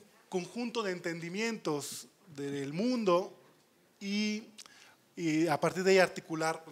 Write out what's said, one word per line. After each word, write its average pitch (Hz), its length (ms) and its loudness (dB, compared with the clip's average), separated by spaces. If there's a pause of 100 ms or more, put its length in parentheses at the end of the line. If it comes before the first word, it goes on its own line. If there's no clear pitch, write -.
(300)
conjunto 220 540 -4
de 190 100 -2
entendimientos 170 1120 -4 (300)
del 143 360 -6
mundo 196 640 2 (640)
y, 214 460 -2 (720)
y 160 320 2
a 143 100 2
partir 170 240 0
de 185 80 6
ahí 190 80 8
articular 160 720 0